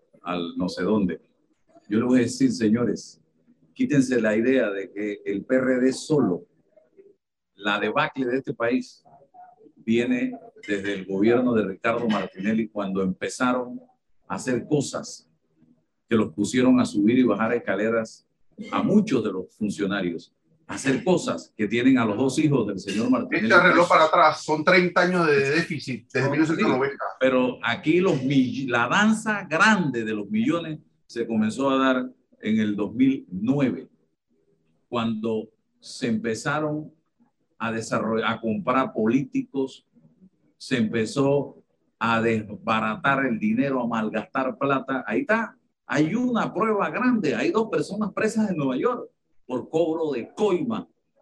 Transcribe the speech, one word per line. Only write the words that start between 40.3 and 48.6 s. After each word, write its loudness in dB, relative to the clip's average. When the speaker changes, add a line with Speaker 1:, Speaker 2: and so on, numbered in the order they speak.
Speaker 1:
se -4
empezó 0
a 2
desbaratar 0
el -2
dinero, 0
a -2
malgastar -4
plata. -2
Ahí -2
está. -2
Hay 0
una 0
prueba 0
grande. 0
Hay 0
dos 0
personas -2
presas 0
en -2
Nueva -2